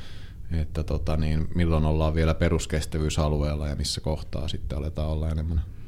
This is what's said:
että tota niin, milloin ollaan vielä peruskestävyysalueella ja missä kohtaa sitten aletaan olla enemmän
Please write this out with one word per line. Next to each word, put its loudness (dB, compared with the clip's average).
että -2
tota 0
niin, 2
milloin 4
ollaan 2
vielä 4
peruskestävyysalueella 0
ja -2
missä -4
kohtaa -2
sitten -2
aletaan -2
olla 0
enemmän 0